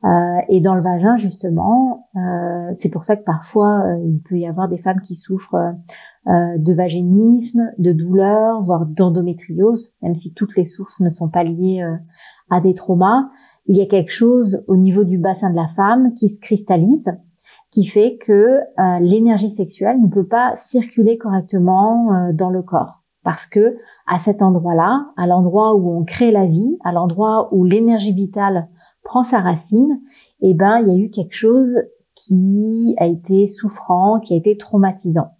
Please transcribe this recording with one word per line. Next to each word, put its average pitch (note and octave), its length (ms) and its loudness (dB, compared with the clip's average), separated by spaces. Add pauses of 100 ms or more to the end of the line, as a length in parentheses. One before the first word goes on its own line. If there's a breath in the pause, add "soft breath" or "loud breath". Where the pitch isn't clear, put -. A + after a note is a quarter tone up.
Euh, F3 440 0
et F#3 140 2
dans F#3 140 2
le F#3 60 -2
vagin, F3+ 340 0
justement, G#3+ 1000 -2
euh, F3 600 -6
c'est F3 140 -4
pour E3 160 -10
ça G#3 100 0
que G#3 80 -12
parfois, G#3 600 -2
euh, F3 200 -2
il D#3 160 -2
peut F3+ 160 -6
y E3+ 100 -4
avoir F3 200 -6
des F3+ 100 -6
femmes F#3 240 -4
qui F#3 140 -14
souffrent, F3 580 -6 (540 loud breath)
euh, F3 300 0
de D#3+ 160 0
vaginisme, G#3 1040 0
de F3 140 2
douleurs, G3 680 0
voire F3 240 -2
d'endométriose, F3 1160 -2
même F3 140 -4
si E3 180 -14
toutes - 220 -6
les F3+ 100 0
sources - 340 -18
ne F3+ 100 2
sont E3 200 -6
pas F3 140 -2
liées, F3+ 380 -2
euh, E3 140 -6 (540 soft breath)
à F3+ 120 0
des F#3 120 2
traumas. G3 560 0 (360 loud breath)
Il G3 120 2
y G3+ 40 4
a F#3+ 60 0
quelque F#3+ 240 0
chose A#3 560 0
au G3 80 2
niveau F#3+ 300 4
du F3+ 120 0
bassin F#3 320 -2
de F3 60 -2
la D#3+ 140 -2
femme A#3 460 0
qui G#3 140 0
se G#3 100 -16
cristallise, G3+ 720 0 (600 soft breath)
qui G3+ 140 2
fait A#3 320 2
que, A3 420 4
euh, F#3 400 -2
l'énergie G#3 520 2
sexuelle G#3 500 -4
ne A3 60 4
peut F#3+ 200 0
pas A#3+ 280 0
circuler A#3 640 0
correctement, G3+ 960 0
euh, F3+ 200 -2
dans F3+ 160 -2
le F#3 120 -4
corps. - 420 -6 (180)
Parce - 240 -8
que A3+ 320 0 (300 loud breath)
à F3+ 100 -2
cet G3+ 240 -2
endroit-là, F#3 640 0 (100)
à F3+ 100 -2
l'endroit F#3 480 2
où F3 160 0
on E3+ 140 -4
crée A#3 260 0
la G3 140 2
vie, G3+ 400 0
à F3 80 -4
l'endroit F#3+ 600 -2
où F#3 120 4
l'énergie G#3+ 480 2
vitale F#3+ 560 -4 (340 soft breath)
prend B3 200 -2
sa A#3 160 0
racine, G#3 600 0 (420 soft breath)
eh F#3+ 120 4
ben, G3 260 2
il A3+ 80 2
y F#3 80 2
a - 20 2
eu G#3 120 0
quelque F#3 260 -10
chose B3 400 2 (400)
qui G#3 840 0
a F3 80 0
été F#3 420 0
souffrant, G3+ 720 -2
qui A3 140 -6
a E3+ 40 2
été G#3 200 0
traumatisant. F#3+ 840 -2